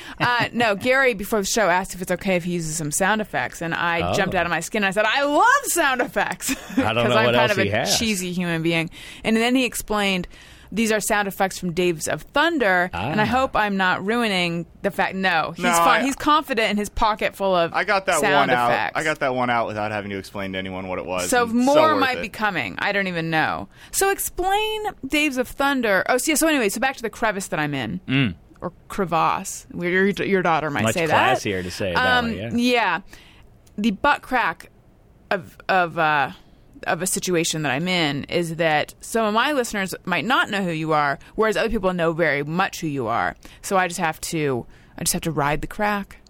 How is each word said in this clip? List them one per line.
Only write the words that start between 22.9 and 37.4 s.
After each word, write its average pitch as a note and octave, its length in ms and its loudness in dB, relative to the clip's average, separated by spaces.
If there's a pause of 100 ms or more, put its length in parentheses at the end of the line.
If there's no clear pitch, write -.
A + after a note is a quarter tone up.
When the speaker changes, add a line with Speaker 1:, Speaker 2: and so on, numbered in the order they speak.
Speaker 1:
don't G3 160 0
even E3 220 -4
know. C3+ 380 0 (220)
So G4 200 0
explain G#4+ 720 -2 (240)
Dave's D4 320 0
of B3+ 100 -4
Thunder. B3+ 600 0
Oh, B3+ 100 2
so D#4 120 0
yeah, D4 60 2
so D#4 100 4
anyway, C#4 220 2
so G#3 120 -4
back C4+ 160 -2
to - 60 -12
the A3+ 80 -4
crevice G3+ 380 -2
that E3+ 100 -4
I'm D3 160 -2
in. C3+ 320 -6
Speaker 2:
Mm. B2+ 280 0 (280)
Speaker 1:
Or F3 100 -8 (160)
crevasse. E3 800 -2 (100)
Your, F3+ 300 2
your F#3+ 360 0
daughter D#3 280 2
might A2+ 140 0
Speaker 2:
Much A2+ 100 2
Speaker 1:
say E3+ 120 0
that. B3+ 320 2
Speaker 2:
classier F#2+ 240 -4
to F#2 80 -6
say F#3+ 220 -4
it - 20 -2
that B3+ 240 2
Speaker 1:
Um, A#3+ 80 0
Speaker 2:
way, A3+ 120 -4
yeah. D3 160 -8
Speaker 1:
yeah. A#3+ 460 2 (800)
The A3 140 2
butt C#4+ 300 2
crack G#3+ 480 -2 (600)
of, F#3+ 260 -4 (120)
of, F3 300 2
uh, D3+ 320 2 (560)
of E3+ 160 -2
a F#3 40 -2
situation E3+ 560 0